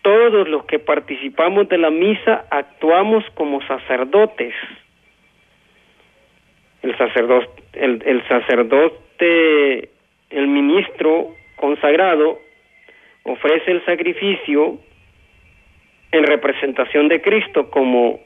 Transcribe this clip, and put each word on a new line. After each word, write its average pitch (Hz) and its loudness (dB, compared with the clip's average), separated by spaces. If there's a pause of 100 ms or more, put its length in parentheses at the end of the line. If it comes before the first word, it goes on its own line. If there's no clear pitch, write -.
Todos 214 4
los 151 -4
que 151 -4
participamos 147 -2
de 185 0
la 165 2
misa 196 0
actuamos 196 0
como 143 -4
sacerdotes. 131 -2 (2250)
El - -6
sacerdo-, 120 0 (240)
el, 120 -2
el 127 0
sacerdote, 143 0 (400)
el 139 -2
ministro 156 0 (220)
consagrado, 151 0 (840)
ofrece 156 -2
el 175 -2
sacrificio 175 -2 (1300)
en 156 4
representación 143 0
de 160 2
Cristo 202 0
como 123 0